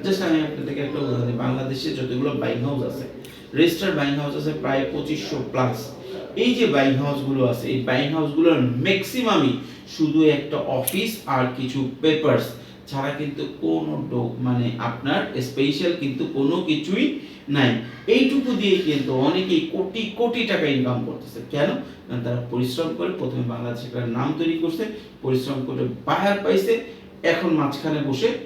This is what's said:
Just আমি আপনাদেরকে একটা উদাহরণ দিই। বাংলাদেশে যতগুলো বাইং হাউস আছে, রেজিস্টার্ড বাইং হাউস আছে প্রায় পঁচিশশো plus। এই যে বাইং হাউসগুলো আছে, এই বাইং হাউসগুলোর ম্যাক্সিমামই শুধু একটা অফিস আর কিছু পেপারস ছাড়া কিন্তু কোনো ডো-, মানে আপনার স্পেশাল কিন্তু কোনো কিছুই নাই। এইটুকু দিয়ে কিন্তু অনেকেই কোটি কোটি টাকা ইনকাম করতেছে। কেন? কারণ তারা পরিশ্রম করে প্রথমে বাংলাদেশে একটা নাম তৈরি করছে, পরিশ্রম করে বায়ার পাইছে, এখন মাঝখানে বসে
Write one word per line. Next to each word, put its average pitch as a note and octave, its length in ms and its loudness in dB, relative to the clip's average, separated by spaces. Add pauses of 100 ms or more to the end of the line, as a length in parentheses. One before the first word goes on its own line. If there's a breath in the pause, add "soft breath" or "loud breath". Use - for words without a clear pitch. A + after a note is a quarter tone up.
Just F#3+ 180 2
আমি D#3+ 200 4
আপনাদেরকে C#3+ 380 -4
একটা C#3+ 180 -2
উদাহরণ B2 280 0
দিই। A#2+ 100 0
বাংলাদেশে C3 540 -2
যতগুলো C3 400 -2
বাইং A#2 320 -2
হাউস C3+ 200 -2
আছে, - 220 -6 (500 loud breath)
রেজিস্টার্ড E3+ 420 4
বাইং C#3 180 2
হাউস D3 220 -2
আছে D3 240 -2
প্রায় C3+ 320 0
পঁচিশশো D3 600 -4
plus। B2+ 260 0 (580 loud breath)
এই A#3+ 180 4
যে A3+ 120 4
বাইং C#3 280 4
হাউসগুলো C3+ 520 2
আছে, A#2+ 220 0
এই A#2+ 140 0
বাইং C#3 300 0
হাউসগুলোর D#3 480 4
ম্যাক্সিমামই E3 920 2 (440 loud breath)
শুধু D3+ 280 4
একটা D3 320 4
অফিস F#3+ 680 -2
আর C3 180 2 (120)
কিছু C3 340 -2 (100)
পেপারস D3 460 4 (400 loud breath)
ছাড়া C#3 240 -4
কিন্তু C#3+ 360 -6 (140)
কোনো D3+ 500 -2
ডো-, A#2+ 320 -2
মানে A#2+ 360 2
আপনার C3 640 -2
স্পেশাল D3 580 0
কিন্তু C3 260 -2
কোনো D3 360 0
কিছুই F3+ 560 0 (300 loud breath)
নাই। C#3 220 4 (360 loud breath)
এইটুকু B3+ 460 4
দিয়ে F#3+ 260 4
কিন্তু C#3 360 0
অনেকেই E3+ 460 2 (120)
কোটি G3 440 -4
কোটি A#3+ 300 0
টাকা E3 200 0
ইনকাম B2 400 2
করতেছে। - 340 -10 (100)
কেন? C#3+ 200 2 (380 loud breath)
কারণ A#2+ 160 -4
তারা A#2+ 260 -2
পরিশ্রম B2+ 480 0
করে F3 200 0
প্রথমে B2+ 240 -2
বাংলাদেশে A#2+ 440 -4
একটা B2 200 -4
নাম C3 320 0
তৈরি D#3+ 200 0
করছে, E3 260 -2 (380 loud breath)
পরিশ্রম C3 440 0
করে B2+ 220 -2 (180)
বায়ার G3 380 2
পাইছে, A3+ 400 4 (380 loud breath)
এখন E3+ 280 2
মাঝখানে D3+ 560 0
বসে C3 220 0 (180)